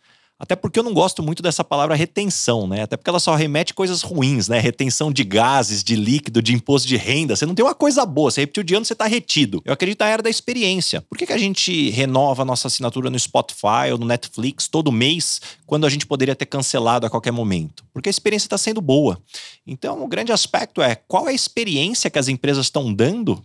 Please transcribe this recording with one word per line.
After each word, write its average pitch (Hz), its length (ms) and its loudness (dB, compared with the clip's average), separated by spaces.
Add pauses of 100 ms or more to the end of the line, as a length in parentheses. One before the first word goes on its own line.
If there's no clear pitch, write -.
(400)
Até - 140 -2
porque 190 240 -4
eu 233 60 2
não 226 100 -4
gosto 180 260 2
muito 165 220 -4
dessa 170 220 0
palavra 147 320 0
retenção, 151 720 -2
né? 101 140 -2
Até - 140 -6
porque - 140 -6
ela 175 80 2
só 160 160 2
remete 156 400 0
coisas 185 280 -2
ruins, 135 440 0
né? 117 140 2
Retenção 135 500 0
de 135 140 0
gases, 107 580 2
de 117 140 0
líquido, 117 440 2
de 117 140 2
imposto 127 320 2
de 127 100 2
renda. 123 380 0
Você 151 100 -2
não 170 120 -2
tem 226 80 4
uma 302 100 2
coisa 285 320 2
boa. 143 240 2
Você 135 120 0
repetiu 147 200 -4
de 165 140 -4
ano, 220 80 0
você 220 100 -4
tá 220 140 -2
retido. 143 560 0
Eu - 80 -2
acredito 185 280 -2
na 214 60 2
era 220 160 2
da 220 80 0
experiência. 196 720 -2
Por - 160 -14
que 349 80 -4
que - 60 -4
a - 60 0
gente 180 520 0
renova 131 520 2
a - 20 -2
nossa 127 240 -2
assinatura 127 420 -4
no 123 80 -4
Spotify 127 720 0
ou 123 80 -2
no 117 80 -4
Netflix 120 600 -4
todo 156 240 0
mês, 143 480 0 (260)
quando 151 180 0
a 143 60 4
gente 143 160 -2
poderia 135 300 0
ter 135 100 -6
cancelado 123 580 0
a 110 60 -2
qualquer 120 220 -2
momento? 98 600 -2
Porque - 160 -6
a - 20 0
experiência 208 380 -2
tá 202 80 -2
sendo 220 240 -2
boa. 135 400 4 (460)
Então, - 380 -6
o - 20 -6
grande 226 240 -2
aspecto - 500 0
é 123 140 4
qual - 340 -4
é 262 40 2
a - 20 0
experiência 202 760 -2
que 156 100 -2
as 131 100 0
empresas 139 420 0
tão 120 240 -2
dando 139 500 0